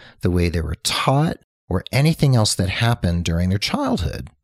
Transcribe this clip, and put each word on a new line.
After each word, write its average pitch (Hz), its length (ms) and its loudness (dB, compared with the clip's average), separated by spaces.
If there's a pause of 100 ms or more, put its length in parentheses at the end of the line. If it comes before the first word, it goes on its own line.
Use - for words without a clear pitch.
(220)
the 92 80 0
way 87 200 2
they 82 120 -2
were 78 220 -6
taught, - 540 0 (300)
or 87 240 -2
anything 143 440 2
else 110 180 2
that 95 160 -2
happened 90 560 0
during 85 240 0
their 98 80 0
childhood 98 720 -4 (140)